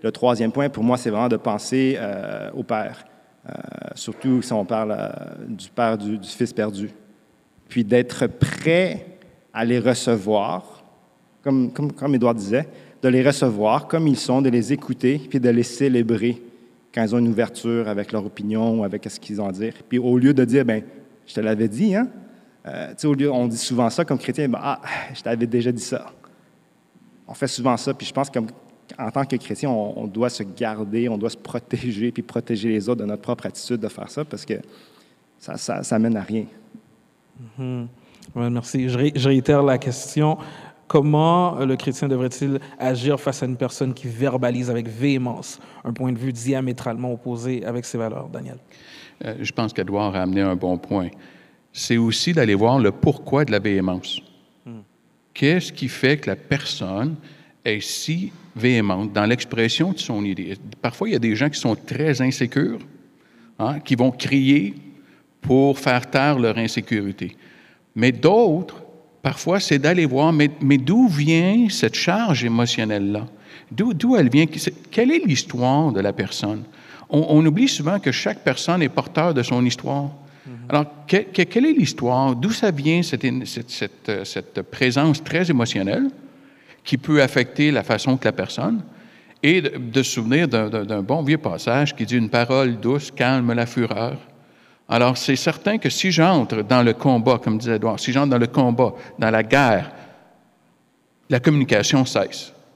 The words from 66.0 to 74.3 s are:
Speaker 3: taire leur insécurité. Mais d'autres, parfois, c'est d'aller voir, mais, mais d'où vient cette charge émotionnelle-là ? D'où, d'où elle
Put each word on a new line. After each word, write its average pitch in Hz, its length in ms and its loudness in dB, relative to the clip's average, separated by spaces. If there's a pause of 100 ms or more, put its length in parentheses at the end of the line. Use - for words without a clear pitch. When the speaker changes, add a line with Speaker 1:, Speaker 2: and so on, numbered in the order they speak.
Speaker 3:
taire 143 300 4
leur 113 180 2
insécurité. 104 800 -4 (580)
Mais 120 160 4
d'autres, 170 720 2 (400)
parfois, 170 380 -2
c'est - 180 2
d'aller 160 280 4
voir, 139 260 4
mais, 147 180 4 (100)
mais 139 180 6
d'où 202 280 4
vient 170 600 4
cette 113 260 0
charge 175 500 0
émotionnelle-là ? 110 800 0 (440)
D'où, 208 220 0
d'où 233 240 2
elle 143 140 6